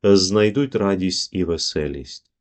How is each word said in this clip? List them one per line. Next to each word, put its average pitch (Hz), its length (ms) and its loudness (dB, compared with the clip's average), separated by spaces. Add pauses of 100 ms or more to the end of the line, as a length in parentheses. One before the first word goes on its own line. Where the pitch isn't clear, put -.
знайдуть 104 720 2
радість 95 580 -2
і 92 100 -2
веселість. 76 960 -6